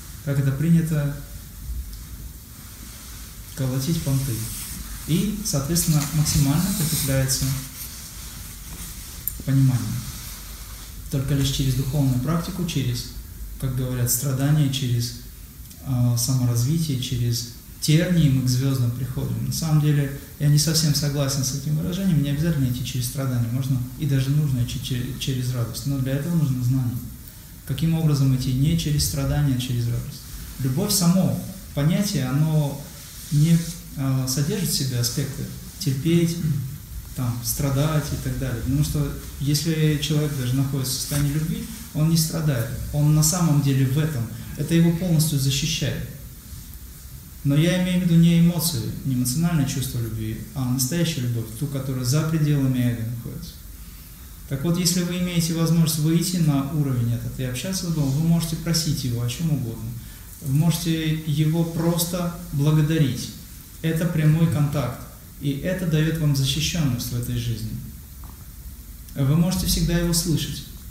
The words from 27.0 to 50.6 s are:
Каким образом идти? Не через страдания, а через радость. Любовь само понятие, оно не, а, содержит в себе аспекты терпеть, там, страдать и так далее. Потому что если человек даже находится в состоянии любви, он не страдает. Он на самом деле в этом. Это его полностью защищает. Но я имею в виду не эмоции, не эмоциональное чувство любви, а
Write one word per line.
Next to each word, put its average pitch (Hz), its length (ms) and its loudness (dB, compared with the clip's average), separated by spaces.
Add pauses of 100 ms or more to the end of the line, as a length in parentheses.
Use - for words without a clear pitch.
Каким 165 280 0
образом 139 400 4
идти? 127 200 0
Не 156 240 4
через 147 260 2
страдания, 139 520 2
а 120 40 0
через 117 260 -2
радость. - 360 -4 (380)
Любовь 143 320 0
само 170 460 4 (360)
понятие, 160 500 2
оно 147 580 2 (500)
не, 160 260 6 (400)
а, 131 280 0
содержит 151 440 0
в - 40 -2
себе 127 240 0
аспекты - 440 -2 (360)
терпеть, 165 600 2 (800)
там, 120 280 -2
страдать 147 680 0
и - 120 -2
так 131 140 -2
далее. 117 240 -2
Потому 135 200 2
что 143 300 0 (280)
если 151 600 2
человек 151 380 2
даже 123 140 0
находится 135 380 0
в - 80 -2
состоянии 143 320 0
любви, 156 320 -2 (280)
он 151 160 4
не 165 80 4
страдает. 151 540 0 (240)
Он 147 200 4
на 156 80 6
самом 160 380 4
деле 135 260 4
в 127 120 2
этом. 151 240 0 (340)
Это 151 180 -2
его 170 180 6
полностью 160 460 2
защищает. 135 720 0 (1400)
Но 143 100 2
я 180 280 4
имею 180 180 2
в 180 40 -2
виду 170 100 4
не 170 260 8
эмоции, 170 400 4 (240)
не 135 100 0
эмоциональное 147 520 2
чувство 127 340 -2
любви, 110 380 -4 (160)
а 131 100 -2